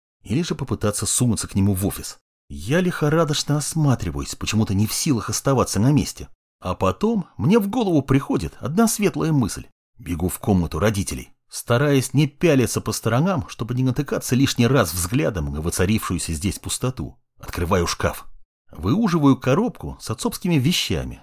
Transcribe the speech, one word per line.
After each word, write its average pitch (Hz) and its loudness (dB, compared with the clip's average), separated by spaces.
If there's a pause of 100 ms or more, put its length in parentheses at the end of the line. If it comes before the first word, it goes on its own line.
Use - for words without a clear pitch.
(220)
Или 135 -2
же - -4
попытаться 107 -4
сунуться - 0
к - -16
нему 98 4
в 95 -2
офис. - -6 (320)
Я 107 0
лихорадочно 151 0
осматриваюсь, 139 0
почему-то 107 0
не 101 4
в - -6
силах 120 -2
оставаться 117 0
на 156 4
месте. - 0 (320)
А 92 -4
потом 190 0 (100)
мне 185 4
в 202 2
голову 196 2
приходит 135 0
одна 208 2
светлая 160 0
мысль. 107 0 (320)
Бегу 87 -4
в - -10
комнату 87 2
родителей, 98 -2 (160)
стараясь 135 0
не 151 4
пялиться 135 2
по 107 -6
сторонам, 139 0
чтобы 117 -8
не 127 0
натыкаться 131 -2
лишний 120 4
раз 113 4
взглядом 90 -2
на 76 -6
воцарившуюся 90 -2
здесь 82 -4
пустоту. - -6 (200)
Открываю 87 -2
шкаф. - -4 (440)
Выуживаю 151 2
коробку 139 -2
с - -10
отцовскими - -2
вещами, 92 0